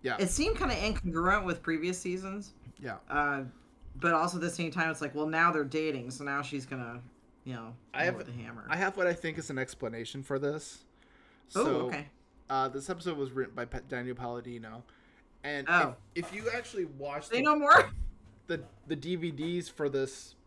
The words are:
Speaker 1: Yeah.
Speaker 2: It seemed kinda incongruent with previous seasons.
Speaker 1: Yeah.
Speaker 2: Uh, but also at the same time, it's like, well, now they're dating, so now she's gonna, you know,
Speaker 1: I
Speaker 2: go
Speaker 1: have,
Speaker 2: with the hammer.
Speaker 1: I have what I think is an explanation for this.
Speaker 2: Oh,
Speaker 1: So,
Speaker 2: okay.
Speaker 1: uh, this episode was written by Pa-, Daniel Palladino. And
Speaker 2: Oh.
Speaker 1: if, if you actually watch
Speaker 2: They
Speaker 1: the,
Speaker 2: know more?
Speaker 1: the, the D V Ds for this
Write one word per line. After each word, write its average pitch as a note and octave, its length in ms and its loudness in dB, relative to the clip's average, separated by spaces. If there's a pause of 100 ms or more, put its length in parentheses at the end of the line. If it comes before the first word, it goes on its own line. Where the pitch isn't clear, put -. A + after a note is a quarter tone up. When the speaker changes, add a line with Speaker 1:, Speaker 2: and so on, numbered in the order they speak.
Speaker 1:
Yeah. B2 160 -2
Speaker 2:
It F#3 120 4
seemed F#4+ 280 2
kinda C4 160 2
incongruent F#3 680 2
with E3+ 180 -2
previous E3 360 0
seasons. F#3+ 560 -6 (260)
Speaker 1:
Yeah. A#2+ 160 -6 (120)
Speaker 2:
Uh, C#3+ 340 2 (540)
but E3+ 180 2
also F3 240 2
at D#3+ 40 -2
the F3 80 0
same E3+ 200 -2
time, D#3+ 200 0
it's D#3 100 -4
like, C#3 140 -4
well, D3+ 120 0
now E3 260 4
they're D3+ 120 2
dating, C#3 460 -2
so C3 140 -10
now C#3+ 180 -2
she's C3+ 240 -6
gonna, A#2+ 340 -8 (440)
you C3 100 -8
know, A#2 200 -10 (200)
Speaker 1:
I C3+ 60 -2
Speaker 2:
go D#3+ 60 4
Speaker 1:
have, F3+ 100 0
Speaker 2:
with - 100 -10
the B2+ 60 -12 (100)
hammer. A2+ 260 -14
Speaker 1:
I D#3 80 2
have F#3+ 200 0
what F#3 100 4
I F3 60 6
think E3 260 -4
is D#3 120 -8
an C3 80 -2
explanation A#2 640 -6
for C3+ 160 -2
this. D3 460 -4 (720)
Speaker 2:
Oh, A3 100 4
Speaker 1:
So, - 60 4 (180)
Speaker 2:
okay. D3 200 -6 (420)
Speaker 1:
uh, C3+ 180 2
this C#3 220 -6
episode E3+ 280 -4
was C3+ 140 -2
written C3 220 -2
by A#2+ 120 -4
Pa-, - 220 -6
Daniel B2 280 -4
Palladino. A#2+ 680 -8 (640)
And C#3+ 240 -2
Speaker 2:
Oh. D#3 260 6 (200)
Speaker 1:
if, E3+ 160 -2
if F#3 40 -12
you A3 160 -2
actually A3+ 360 -4
watch C#3+ 420 -8
Speaker 2:
They A#3 100 2
Speaker 1:
the, C4+ 60 4
Speaker 2:
know D4+ 140 8
more? D4 320 10 (560)
Speaker 1:
the, D#3+ 160 -2 (240)
the D#3 100 -2
D E3 200 -2
V E3+ 140 -2
Ds E3 380 -2
for D3 200 -2
this C3+ 460 -2 (120)